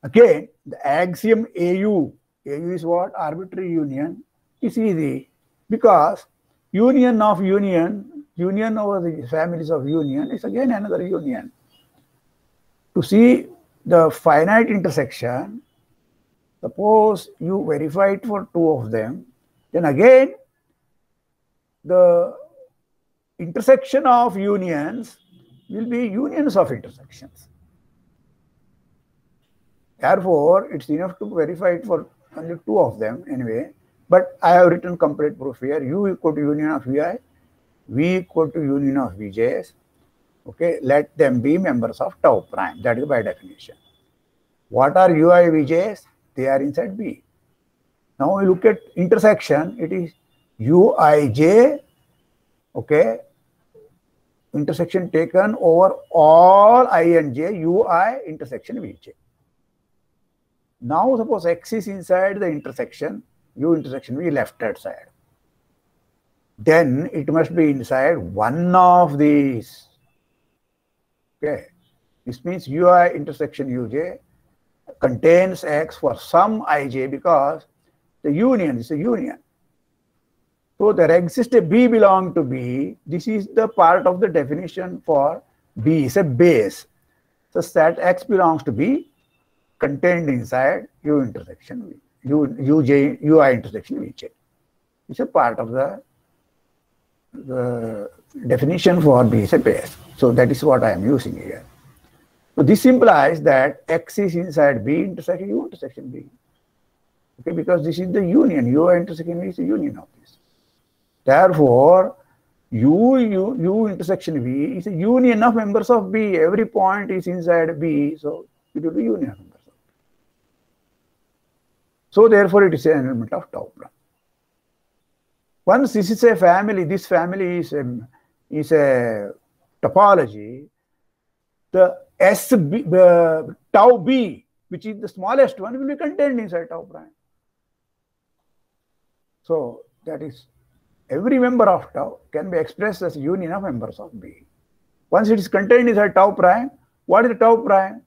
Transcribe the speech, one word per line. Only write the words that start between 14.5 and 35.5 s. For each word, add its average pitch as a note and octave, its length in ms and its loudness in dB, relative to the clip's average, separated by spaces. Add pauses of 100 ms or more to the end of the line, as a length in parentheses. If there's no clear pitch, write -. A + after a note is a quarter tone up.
intersection, E3 920 -6 (1000)
suppose G#3+ 680 0 (100)
you F#3 280 -4
verify E3 440 -2
it G3 140 -8
for G#3 280 -8
two E3 160 0
of A#2+ 220 -4
them, A2+ 340 -6 (460)
then A3+ 140 -2
again A#3+ 500 4 (1500)
the F3 520 4 (1040)
intersection B3+ 680 0
of A#3+ 320 2
unions F#3+ 800 -6 (520)
will A3 160 -8
be A#3+ 220 -4
unions C#4 480 -4
of E3 160 2
intersections. - 800 -18 (2500)
Therefore, F3+ 720 2
it's D3+ 180 -12
enough F3 300 -6
to G#3 140 -12
verify E3+ 380 -2
it E3+ 140 -6
for E3+ 220 -6 (280)
only E3 200 -12 (100)
two G#2+ 140 -2
of A#2 200 -2
them A2 320 -8
anyway. B2 400 -8 (360)
But F3+ 340 0
I E3 100 2
have F3+ 160 6
written F3 300 -2
complete D3 400 -2
proof C3 220 -12